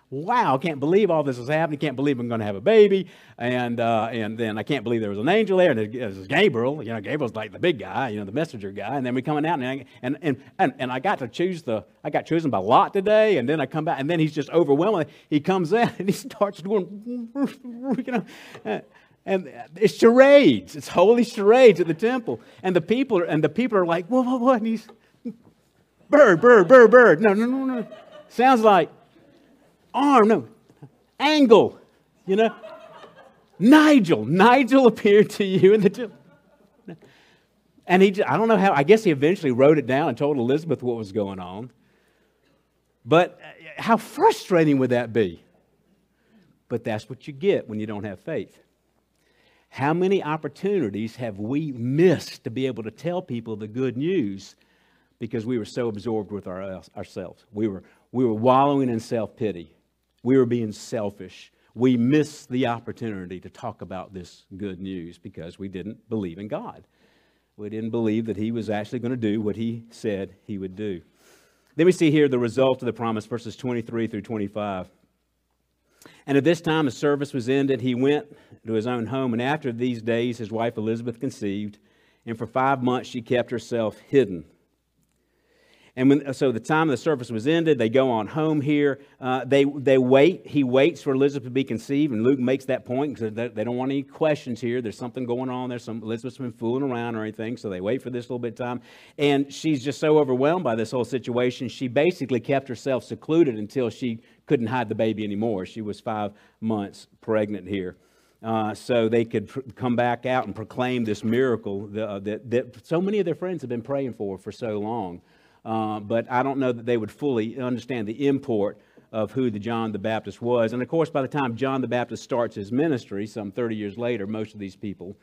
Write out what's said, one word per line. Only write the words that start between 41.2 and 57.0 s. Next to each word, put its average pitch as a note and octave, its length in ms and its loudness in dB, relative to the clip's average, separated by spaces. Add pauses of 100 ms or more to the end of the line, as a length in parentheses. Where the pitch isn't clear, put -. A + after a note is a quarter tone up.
on. F#2+ 320 -14 (1300)
But, E3 360 2
uh, D3+ 400 -18
how A3+ 160 2
frustrating E3 800 2
would C3 120 2
that A#2+ 220 0
be? F#2+ 300 0 (1200)
But A#2 160 -6
that's G#2+ 260 -6
what - 160 -16
you D3+ 80 -14
get D3 360 -2
when G#2+ 100 -8
you G#2+ 60 -6
don't G#2 180 -10
have G2+ 160 -10
faith. C3 400 -10 (1080)
How C3+ 240 -2
many F3+ 320 0
opportunities D3 920 -4
have A2+ 240 -10
we C#3 320 -4
missed C3 720 0
to A2+ 80 -10
be B2+ 160 -4
able A2+ 160 -8
to G#2+ 80 -10
tell F3 320 -8
people A2+ 320 -10
the G#2+ 120 -10
good A#2+ 300 -6
news C3 580 -4 (600)
because A2+ 300 -8
we B2+ 100 -4
were G#2 80 -6
so B2 220 -6
absorbed G#2 440 -6
with G2 140 -10
our, F#2+ 340 -12 (160)
ourselves? F#2 560 -14